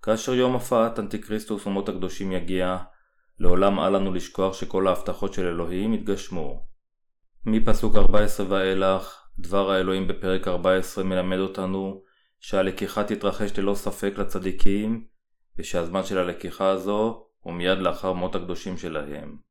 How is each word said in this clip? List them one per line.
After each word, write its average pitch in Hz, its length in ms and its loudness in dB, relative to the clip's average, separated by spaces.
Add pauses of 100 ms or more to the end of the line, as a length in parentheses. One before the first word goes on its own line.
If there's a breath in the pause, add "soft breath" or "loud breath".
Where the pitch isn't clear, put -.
כאשר 110 320 -2
יום 127 180 2
הופעת 113 460 0
אנטיקריסטוס 107 680 -8
ומות 98 220 -4
הקדושים 95 440 -6
יגיע, 92 440 -2 (640 soft breath)
לעולם 95 420 6
אל 95 160 0
לנו 95 160 -2
לשכוח 95 420 -4
שכל 95 320 -2
ההבטחות 92 480 -2
של 92 120 -2
אלוהים 87 480 -4
יתגשמו. 92 720 -6 (760)
מפסוק 110 520 6
ארבע 104 240 12
עשרה 101 280 0
ואילך, 95 800 -2 (100)
דבר 98 320 0
האלוהים 95 380 0
בפרק 92 400 -2
ארבע 90 280 0
עשרה 92 280 -4
מלמד 92 340 -2
אותנו 95 640 -6 (380 loud breath)
שהלקיחה 95 640 -4
תתרחש 101 540 -4
ללא 98 160 0
ספק 98 440 -6
לצדיקים, 101 880 4 (520)
ושהזמן 90 460 -4
של 98 140 -4
הלקיחה 90 500 -4
הזו 104 580 -4 (140)
הוא 87 140 -12
מיד 90 240 0
לאחר 92 340 -2
מות 90 220 -4
הקדושים 90 420 -8
שלהם. 73 600 -10 (140)